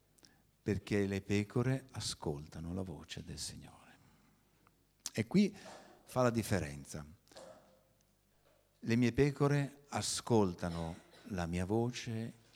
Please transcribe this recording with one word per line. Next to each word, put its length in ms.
Perché 460
le 160
pecore 720
ascoltano 840
la 80
voce 420
del 140
Signore. 380
E 160
qui 300
fa 160
la 80
differenza. 720
"Le 160
mie 160
pecore 760
ascoltano 1160
la 180
mia 180
voce, 680